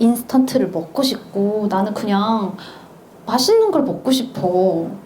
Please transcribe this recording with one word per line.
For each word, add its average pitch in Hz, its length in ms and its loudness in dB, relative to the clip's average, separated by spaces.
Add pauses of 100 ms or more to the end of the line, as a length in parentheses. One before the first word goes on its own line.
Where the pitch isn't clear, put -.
인스턴트를 240 640 2
먹고 165 340 -4
싶고 208 640 -2
나는 202 240 0
그냥 208 600 0 (680)
맛있는 403 460 2
걸 311 140 2
먹고 - 260 -4
싶어. 180 760 0 (200)